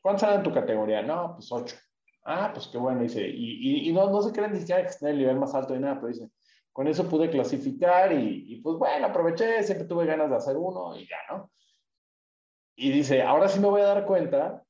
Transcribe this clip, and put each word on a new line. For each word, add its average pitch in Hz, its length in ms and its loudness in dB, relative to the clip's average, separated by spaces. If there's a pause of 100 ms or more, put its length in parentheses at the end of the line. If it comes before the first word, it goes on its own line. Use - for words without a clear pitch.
"¿Cuántos 196 240 2
eran 202 140 4
en 180 40 0
tu 156 100 0
categoría?". 107 500 0
"No, 165 320 -4
pues, - 180 -18
ocho". 120 240 -8 (480)
"Ah, 185 300 -4
pues, - 140 -14
qué 123 100 -10
bueno", 127 240 0
dice, 110 260 -4
"y, 131 580 -4
y, 165 40 0
y - 20 2
no, 190 180 4
no 208 120 2
se 220 100 -2
crean 208 200 -2
ni 185 80 -4
siquiera 175 220 0
que 180 60 -2
estén - 200 -6
en 147 60 0
el 143 60 0
nivel 131 180 2
más 139 160 -4
alto 131 200 -4
ni 127 60 -4
nada", 139 160 -4
pero 117 120 -8
dice, 117 220 -10 (420)
"Con 135 160 -2
eso 170 200 0
pude 160 220 2
clasificar 175 800 2
y, 113 420 -4
y, 117 80 -18
pues, 160 160 -4
bueno, 269 280 0
aproveché, 208 560 0
siempre 175 240 -4
tuve 170 200 -2
ganas 156 240 0
de 135 60 0
hacer 139 200 -2
uno 180 400 -6
y - 120 -16
ya", 165 80 -12 (140)
¿no? - 200 -12 (1300)
Y 135 140 0
dice, 135 320 4
"Ahora 156 260 4
sí 196 120 2
me 202 80 6
voy 202 140 6
a 202 40 6
dar 202 200 2
cuenta 170 640 0